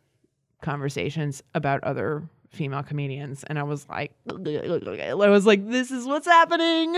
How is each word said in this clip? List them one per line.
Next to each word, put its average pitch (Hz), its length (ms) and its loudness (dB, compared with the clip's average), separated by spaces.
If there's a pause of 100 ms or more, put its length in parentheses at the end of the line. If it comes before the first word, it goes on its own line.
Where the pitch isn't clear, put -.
(640)
conversations 143 800 -4 (120)
about 143 300 -2
other 143 440 -4 (220)
female 143 320 -6
comedians. 143 640 -8
And 151 140 -6
I 147 40 -4
was 143 280 -6
like, 143 220 -6 (180)
I 151 840 -6
was 202 320 6
like, 202 220 6
"This 247 220 -2
is 247 160 -6
what's 294 200 -2
happening." 330 720 4